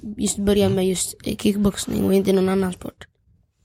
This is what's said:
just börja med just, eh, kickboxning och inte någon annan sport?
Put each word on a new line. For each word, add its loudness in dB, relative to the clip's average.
just -4
börja 2
med 0
just, -4
eh, -4
kickboxning 0
och 2
inte 4
någon 2
annan 0
sport? -16